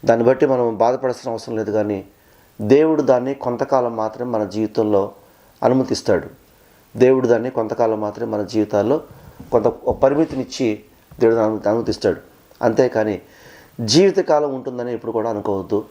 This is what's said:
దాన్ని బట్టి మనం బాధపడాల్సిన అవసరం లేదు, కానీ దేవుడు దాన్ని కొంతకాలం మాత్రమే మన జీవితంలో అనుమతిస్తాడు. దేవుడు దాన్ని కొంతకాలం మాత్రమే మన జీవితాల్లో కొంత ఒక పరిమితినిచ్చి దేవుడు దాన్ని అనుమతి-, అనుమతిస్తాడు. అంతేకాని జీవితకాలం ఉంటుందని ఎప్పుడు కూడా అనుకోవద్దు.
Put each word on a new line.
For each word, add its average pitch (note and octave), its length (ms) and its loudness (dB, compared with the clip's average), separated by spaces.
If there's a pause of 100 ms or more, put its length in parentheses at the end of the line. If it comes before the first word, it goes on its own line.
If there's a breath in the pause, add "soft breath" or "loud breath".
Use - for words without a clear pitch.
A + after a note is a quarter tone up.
దాన్ని A#2 220 4
బట్టి C3 200 4
మనం B2 300 0
బాధపడాల్సిన B2 540 -2
అవసరం A2+ 260 -8
లేదు, G#2+ 140 -4
కానీ G#2 340 -2 (560 soft breath)
దేవుడు D3 420 4
దాన్ని C3 320 2
కొంతకాలం B2 640 -2
మాత్రమే A2+ 340 -6
మన G#2+ 140 -2
జీవితంలో G#2 680 -2 (500 soft breath)
అనుమతిస్తాడు. A#2 640 0 (720 soft breath)
దేవుడు B2+ 280 4
దాన్ని A#2 240 2
కొంతకాలం A2+ 500 -2
మాత్రమే G#2+ 320 -6
మన G#2 100 -4
జీవితాల్లో G#2+ 580 0 (520 loud breath)
కొంత A2+ 140 2
ఒక A#2 360 -2
పరిమితినిచ్చి C3+ 800 0 (400 soft breath)
దేవుడు A2+ 140 4
దాన్ని A2 160 2
అనుమతి-, G#2 180 -4
అనుమతిస్తాడు. G#2+ 500 -2 (440)
అంతేకాని A2+ 580 0 (600 loud breath)
జీవితకాలం D3 760 2
ఉంటుందని B2 400 -8
ఎప్పుడు A2+ 180 -8
కూడా A2+ 180 -2
అనుకోవద్దు. G2+ 600 -2